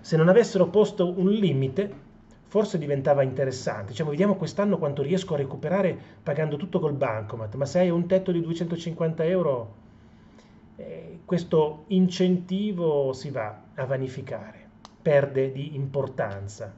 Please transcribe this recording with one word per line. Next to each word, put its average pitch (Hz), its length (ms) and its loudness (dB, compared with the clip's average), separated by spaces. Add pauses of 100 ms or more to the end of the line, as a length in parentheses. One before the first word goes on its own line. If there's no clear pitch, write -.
Se - 180 0
non 160 100 6
avessero 196 380 6
posto 180 520 2
un 190 120 4
limite, 135 800 0 (420)
forse 208 240 2
diventava 143 460 2
interessante. 127 680 -4
Diciamo, 151 200 -4
"Vediamo 190 260 2
quest'anno 190 420 0
quanto 143 240 -2
riesco 165 320 -2
a 143 40 0
recuperare 156 600 0 (240)
pagando 151 340 -2
tutto 185 220 -4
col 151 140 0
bancomat", 113 640 -4
ma 139 80 -2
se 156 160 0
hai 185 100 4
un 170 160 0
tetto 190 240 2
di 170 100 0
duecentocinquanta 165 840 -4
euro, 156 500 0 (1000)
eh, - 480 -14
questo 160 640 0
incentivo 180 1200 2
si 143 180 -8
va 113 300 -6 (140)
a 139 120 -6
vanificare, 131 840 -6 (340)
perde 135 480 0
di 143 240 -10
importanza. 113 1040 -8